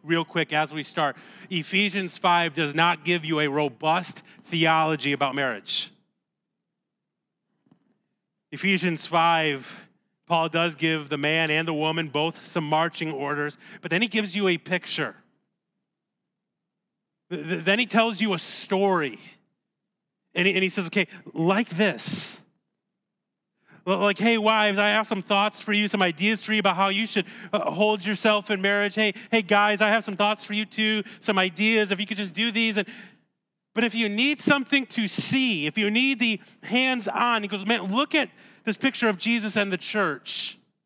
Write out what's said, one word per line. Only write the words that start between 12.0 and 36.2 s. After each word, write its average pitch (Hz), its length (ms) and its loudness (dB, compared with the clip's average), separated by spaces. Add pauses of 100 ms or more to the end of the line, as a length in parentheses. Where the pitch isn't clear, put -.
both 151 380 -4
some 170 200 -4
marching 156 460 0
orders, 143 460 -4 (240)
but 160 100 -6
then 175 100 2
he 240 60 2
gives 208 260 -2
you 196 140 0
a 175 100 2
picture. 160 580 -4 (2250)
Th-, 151 160 -8
th-, 165 200 -4
then 196 140 2
he 247 60 0
tells 220 360 0
you 214 120 0
a 170 60 -4
story. 185 800 -2 (1120)
And 180 140 2
he, 196 60 4
and 190 100 2
he 190 60 2
says, 185 160 -2
"Okay, 185 220 -2 (260)
like 190 340 2
this." - 760 -2 (1400)
L-, 185 120 2
like, 202 200 2
"Hey, 226 200 4
wives, 214 420 2
I 208 100 4
have 214 160 2
some 202 160 -4
thoughts 208 400 0
for 208 120 -4
you, 208 160 2
some 202 120 0
ideas 185 420 0
for 214 100 -4
you 214 60 2
about 185 180 2
how 196 100 2
you 196 180 -2
should, 202 200 -2 (260)
uh, - 180 0
hold 208 360 0
yourself 208 440 0
in 196 120 -2
marriage. 202 340 2
Hey, 214 180 2 (180)
hey, 226 100 4
guys, 208 400 4
I 214 80 4
have 214 160 2
some 202 100 -6
thoughts 208 300 0
for 208 80 -8
you 214 100 -2
too, 214 400 0 (160)
some 196 200 0
ideas, 202 520 2
if 185 80 -2
you 208 80 -2
could 214 80 -6
just 190 180 -6
do 220 180 -2
these." 220 260 0
And, 202 100 0 (840)
but 226 100 2
if 226 120 0
you 226 120 0
need 247 320 0
something 277 480 2
to 214 220 -2
see, 233 560 0
if 151 120 -2
you 208 140 2
need 254 280 2
the 226 200 0 (240)